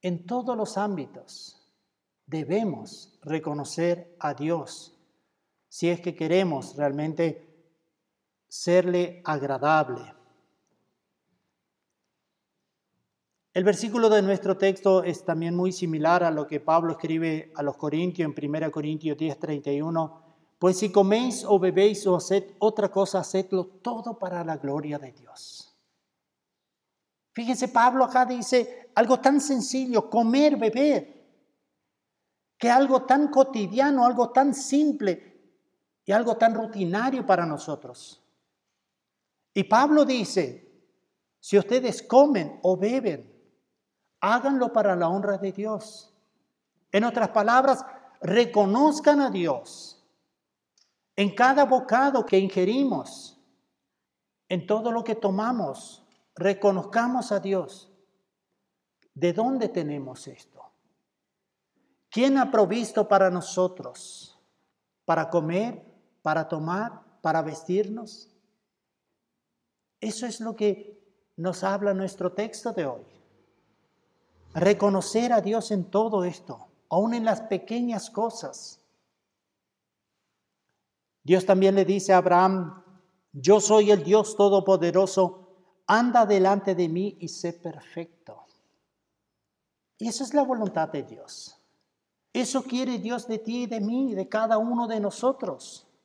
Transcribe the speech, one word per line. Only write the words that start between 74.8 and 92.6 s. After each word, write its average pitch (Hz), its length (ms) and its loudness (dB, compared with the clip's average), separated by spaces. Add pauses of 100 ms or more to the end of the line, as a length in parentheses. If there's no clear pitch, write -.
a 220 80 4
Dios 214 300 -4
en 196 200 -4
todo 208 320 0
esto, 170 460 -10 (220)
aún 214 240 0
en 233 100 -4
las 220 160 0
pequeñas 226 680 -6
cosas. - 720 -8 (2500)
Dios 180 220 2
también 196 280 4
le 190 120 4
dice 190 260 0
a 185 60 8
Abraham, 180 640 2 (480)
"Yo 147 260 6
soy 208 320 4
el 185 140 4
Dios 208 320 2
Todopoderoso, 190 1080 2 (440)
anda 233 380 4
delante 196 480 2
de 170 140 0
mí 180 320 -4
y 170 80 -12
sé 170 240 -8
perfecto." - 920 -16 (1500)
Y 226 100 -8
esa 233 160 -8
es - 100 -12
la 294 80 4
voluntad 220 460 -2
de 139 160 -8
Dios. - 560 -20 (720)
Eso 247 320 -4